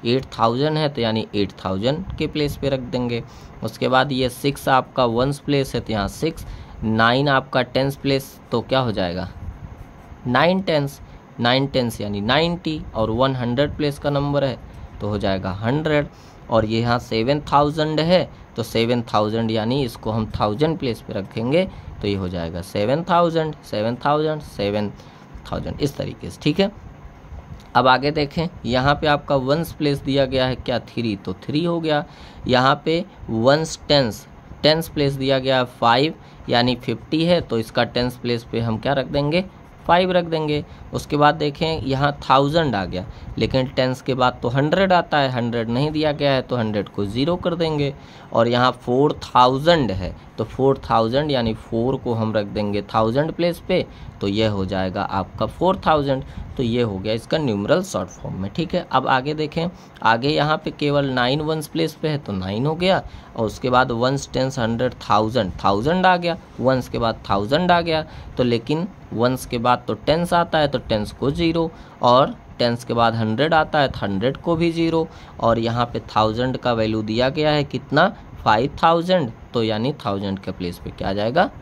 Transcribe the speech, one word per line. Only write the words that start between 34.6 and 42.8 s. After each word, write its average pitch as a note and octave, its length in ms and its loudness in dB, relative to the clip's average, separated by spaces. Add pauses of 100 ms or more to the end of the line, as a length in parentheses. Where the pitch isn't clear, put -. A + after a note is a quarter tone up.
टेंस D#3 240 4
प्लेस C#3+ 260 0
दिया C3+ 260 2
गया C3 180 2
है B2+ 80 2 (140)
फ़ाइव, C3 340 4 (360)
यानी B2 260 4
फिफ्टी B2 500 -2
है, F3 160 4
तो A#2 180 -2
इसका A#2 260 0
टेंस B2 320 -4
प्लेस A#2+ 260 -2
पे - 160 -4
हम A2+ 180 -2
क्या B2+ 160 0
रख C3+ 140 -2
देंगे, D3 380 0 (420)
फ़ाइव F3+ 240 4
रख F3 140 2
देंगे। D#3 380 -2 (300)
उसके C#3+ 240 -4
बाद D3 180 6
देखें D#3 460 -2
यहाँ C3+ 300 0 (100)
थाउजेंड C#3 540 4
आ G2 100 0